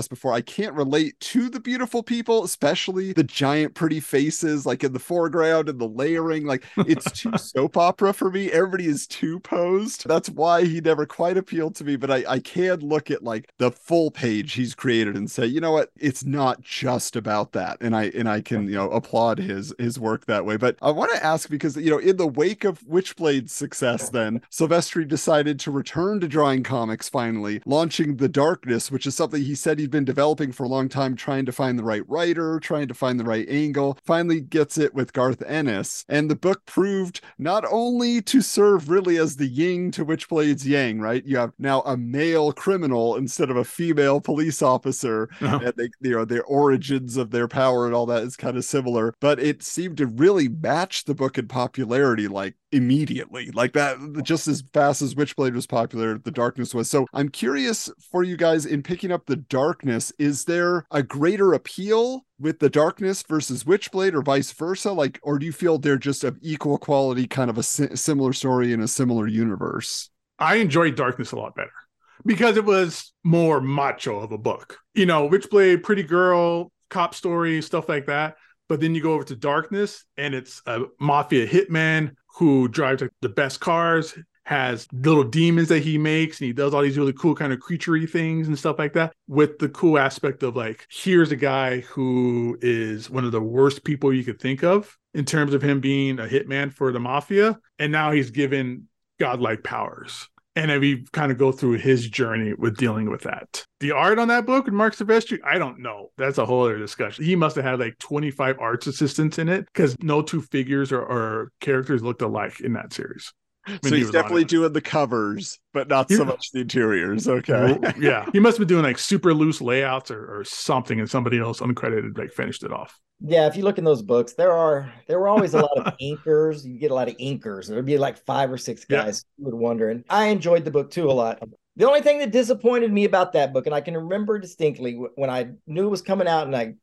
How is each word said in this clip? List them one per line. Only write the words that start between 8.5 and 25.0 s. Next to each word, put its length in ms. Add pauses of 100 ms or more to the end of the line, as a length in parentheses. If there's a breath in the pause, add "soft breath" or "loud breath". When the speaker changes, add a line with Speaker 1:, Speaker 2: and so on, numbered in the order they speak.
Speaker 1:
is 220
too 340
posed. 640
That's 220
why 340
he 160
never 260
quite 320
appealed 380
to 80
me, 140
but 120
I, 200
I 100
can 400
look 320
at, 120
like, 340
the 140
full 380
page 440
he's 200
created 440
and 120
say, 160
"You 140
know 140
what? 240
It's 260
not 380
just 560
about 340
that." 300
And 120
I, 120 (100)
and 140
I 100
can, 280
you 80
know, 140
applaud 500
his, 380
his 220
work 280
that 180
way. 100
But 260
I 100
wanna 240
ask, 340
because, 260
you 140
know, 80
in 180
the 120
wake 360
of 240
Witchblade's 640
success, 580
then 400
Silvestri 560